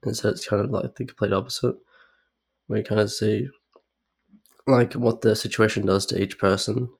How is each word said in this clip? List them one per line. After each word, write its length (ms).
instead 300
it's 120
kind 200
of, 40
like, 260
the 100
complete 260
opposite. 460
We 160
kind 160
of 100
see, 380
like, 280
what 260
the 120
situation 520
does 220
to 140
each 160
person, 520